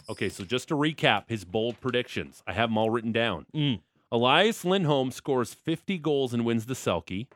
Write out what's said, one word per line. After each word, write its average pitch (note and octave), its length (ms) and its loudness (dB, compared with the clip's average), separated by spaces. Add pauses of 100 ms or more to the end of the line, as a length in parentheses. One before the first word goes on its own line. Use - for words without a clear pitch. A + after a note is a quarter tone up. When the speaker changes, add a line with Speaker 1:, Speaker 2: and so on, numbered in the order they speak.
Speaker 1:
Okay, A2 220 -4
so G2 160 -8
just A#2+ 240 -4
to E3 60 -2
recap C#3+ 560 0
his G#2 160 -6
bold A2+ 340 -2
predictions. A#2 640 -4
I - 60 -6
have A2+ 160 2
'em A2 80 0
all A2 140 2
written A2+ 200 -2
down. A2 440 0
Speaker 2:
Mm. D3 260 0 (320)
Speaker 1:
Elias D3+ 540 4
Lindholm D3+ 460 2
scores B2+ 420 -2
fifty E3 420 -4
goals C#3+ 380 0
and A#2 100 0
wins A2+ 220 0
the B2 80 -6
Selke. F#2+ 600 -4